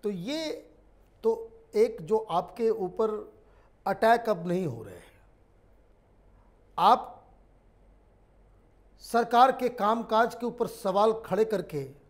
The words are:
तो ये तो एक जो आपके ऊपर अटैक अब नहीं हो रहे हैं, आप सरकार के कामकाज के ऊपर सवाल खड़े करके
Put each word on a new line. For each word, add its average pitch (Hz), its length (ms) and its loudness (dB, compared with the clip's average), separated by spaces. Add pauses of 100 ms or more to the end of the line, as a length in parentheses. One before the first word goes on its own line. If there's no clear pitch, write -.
तो 208 60 -2
ये 262 600 -8 (520)
तो 226 280 -2 (240)
एक 226 260 2
जो 175 160 -2
आपके 220 520 -2
ऊपर 214 640 -4 (540)
अटैक 226 420 2
अब 175 180 -2
नहीं 180 200 -2
हो 113 160 -10
रहे - 120 -16
हैं, - 260 -20 (1600)
आप - 480 4 (1700)
सरकार 240 520 4
के 254 180 0
कामकाज 226 680 0
के - 100 -8
ऊपर 233 220 -2
सवाल 202 460 0 (120)
खड़े 202 200 0
करके 170 440 -6 (200)